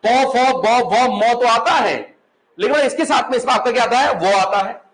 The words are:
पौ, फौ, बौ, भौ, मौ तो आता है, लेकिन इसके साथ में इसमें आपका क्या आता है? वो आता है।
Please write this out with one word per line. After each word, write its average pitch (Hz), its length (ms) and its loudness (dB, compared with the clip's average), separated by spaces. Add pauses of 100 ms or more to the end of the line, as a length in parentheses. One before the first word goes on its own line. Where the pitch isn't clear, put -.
पौ, 254 300 0
फौ, 254 200 2
बौ, 240 260 0 (120)
भौ, 233 160 2 (100)
मौ 220 180 2
तो 240 120 0
आता 233 260 0
है, 233 240 0 (640)
लेकिन 214 180 -2
इसके 294 280 0
साथ 254 260 -2
में 262 80 -2
इसमें 240 160 -2
आपका 247 160 0
क्या 233 140 0
आता 240 140 0
है? 254 140 0
वो 196 260 0
आता 233 200 0
है। 196 220 -6 (140)